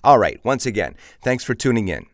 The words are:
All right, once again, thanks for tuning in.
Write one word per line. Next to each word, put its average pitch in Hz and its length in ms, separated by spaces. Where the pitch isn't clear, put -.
All 143 140
right, 87 260
once 127 220
again, 95 300
thanks 127 220
for 131 100
tuning 117 340
in. 67 260